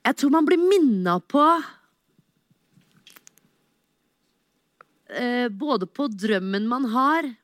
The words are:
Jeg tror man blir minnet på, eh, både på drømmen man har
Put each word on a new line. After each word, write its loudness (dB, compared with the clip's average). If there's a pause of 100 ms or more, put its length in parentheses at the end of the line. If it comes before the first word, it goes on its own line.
Jeg -2
tror 2
man 2
blir 4
minnet 2
på, 2 (3750)
eh, -2
både -4
på -6
drømmen -4
man -4
har 0 (140)